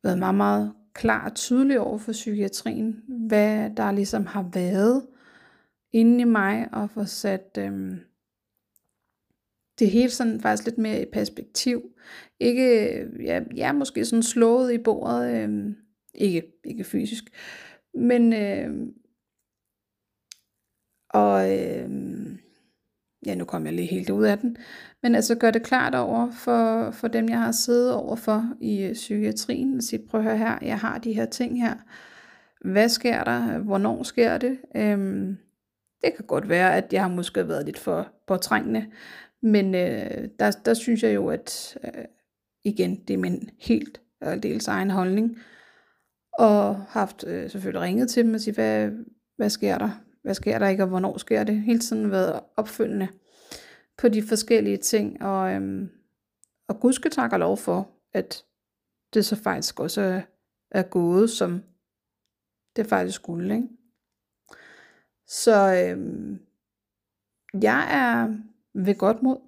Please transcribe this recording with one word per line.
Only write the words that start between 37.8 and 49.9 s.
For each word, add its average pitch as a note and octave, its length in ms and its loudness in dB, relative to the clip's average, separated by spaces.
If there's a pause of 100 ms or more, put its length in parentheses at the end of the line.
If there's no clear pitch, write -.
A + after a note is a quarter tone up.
påtrængende, A3 600 -2 (560)
men, G3+ 320 4
øh, - 540 -4 (100)
der, G#3 120 4 (140)
der A#3 100 4
synes A3+ 280 0
jeg A3 120 4
jo, G3 140 0
at, - 560 -8
øh, - 200 -12 (600)
igen, F#3+ 440 -2
det G3 60 -2
er F#3+ 40 -2
min F3+ 320 -4 (100)
helt - 400 -2 (200)
og D#3 120 -4
aldeles - 360 -4
egen F#3+ 220 -2
holdning, G3 480 0 (960)
og G#3 440 4
haft, G3+ 500 -6
øh, F3 240 -8
selvfølgelig F#3 320 -6
ringet A3 280 0
til A#3+ 140 4
dem A3+ 100 4
og A3 60 -2
sige, G#3+ 140 -4
"Hvad, G#3+ 360 0 (460)
hvad G#3 140 2
sker G3 280 -2
der? G#3 120 -2 (320)